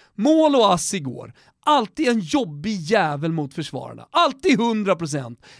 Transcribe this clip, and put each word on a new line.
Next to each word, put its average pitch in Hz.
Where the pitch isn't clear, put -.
Mål 302
och 226
ass -
igår. 131
Alltid 294
en 233
jobbig 180
jävel 160
mot 151
försvararna. 123
Alltid 294
hundra 214
procent. 139